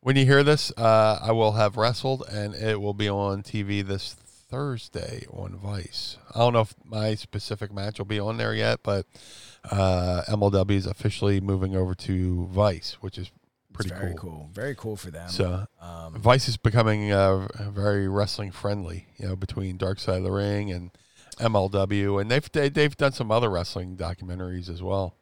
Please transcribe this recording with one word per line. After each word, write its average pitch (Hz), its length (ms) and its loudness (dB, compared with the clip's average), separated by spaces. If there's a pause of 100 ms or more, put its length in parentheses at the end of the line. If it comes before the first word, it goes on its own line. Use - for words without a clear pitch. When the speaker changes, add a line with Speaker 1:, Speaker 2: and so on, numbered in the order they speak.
Speaker 1:
when 131 140 4
you 135 80 6
hear 139 200 8
this, 147 320 4
uh, 110 440 6
I 113 120 0
will 110 200 4
have 107 240 2
wrestled, 123 540 0
and 104 240 -6
it 110 260 -2
will 104 140 -4
be 104 140 -2
on 101 340 -2
T 107 200 -6
V 101 200 -2
this 98 320 -6
Thursday - 1160 -10
on 92 240 -12
Vice. 101 600 -8 (180)
I 107 40 -6
don't 120 140 6
know 117 80 6
if 107 140 0 (100)
my 110 320 -2
specific 101 560 -10
match 101 260 -8
will 98 80 -6
be 104 140 -4
on 107 160 -4
there 110 180 -2
yet, 110 300 0
but, 101 220 0 (600)
uh, 90 600 2
M 104 160 2
L 101 60 6
W 98 280 4
is 95 80 -2
officially 101 540 0
moving 95 340 0
over 92 220 0
to 90 500 0
Vice, 95 540 0
which - 180 -12
is 90 100 -8
Speaker 2:
It's - 480 -20 (120)
Speaker 1:
pretty - 20 -6
Speaker 2:
very 90 240 -6
Speaker 1:
cool. 85 160 -12
Speaker 2:
cool. 76 220 -14
Very 120 220 -8
cool 110 220 -8
for 95 140 -14
them. 82 200 -12
Speaker 1:
So, 92 360 -2 (140)
Speaker 2:
Um, 85 400 -14
Speaker 1:
Vice 123 280 6
is 117 80 -4
becoming, 107 560 2
uh, 98 340 4 (260)
very 101 360 0
wrestling 101 440 -2
friendly, 90 540 -6 (120)
you 98 100 -6
know, 95 80 -2
between 95 400 -6
Dark 95 220 -2
Side 92 200 0
of 92 60 -2
the 95 80 -2
Ring 101 380 -2
and 90 200 -8 (480)
M 113 180 0
L 98 120 4
W, 101 500 0
and 101 120 -2
they've, 139 220 0
they, 143 160 2
they've 147 280 0
done 139 160 2
some 113 180 -4
other 117 180 4
wrestling 90 480 -4
documentaries 90 720 -8
as 85 140 -10
well. 92 400 -2